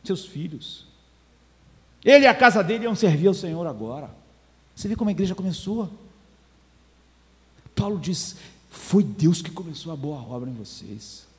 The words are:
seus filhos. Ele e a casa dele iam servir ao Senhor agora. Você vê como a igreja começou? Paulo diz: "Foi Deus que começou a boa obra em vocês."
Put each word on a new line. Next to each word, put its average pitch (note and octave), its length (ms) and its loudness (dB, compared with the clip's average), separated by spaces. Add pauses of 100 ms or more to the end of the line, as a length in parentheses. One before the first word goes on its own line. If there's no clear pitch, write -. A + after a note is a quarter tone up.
seus - 220 -6
filhos. - 600 -12 (1160)
Ele C4+ 200 10
e B3+ 40 10
a A#3 60 6
casa A3+ 280 6
dele A3 220 -2
iam A3+ 100 -2
servir E3+ 320 4
ao F#3+ 80 6
Senhor E3 320 -6
agora. B2 420 -10 (640)
Você - 140 -8
vê A3 80 -2
como G#3+ 140 0
a - 20 -2
igreja F3+ 220 -2
começou? F#3+ 560 -6 (1800)
Paulo G3+ 240 -2
diz: - 380 -6 (340)
"Foi - 320 0
Deus E3 400 2
que - 80 -10
começou E3 420 -12
a D3+ 40 -10
boa C#3 260 -10
obra B2 260 -10
em B2+ 60 -10
vocês." - 720 -16 (120)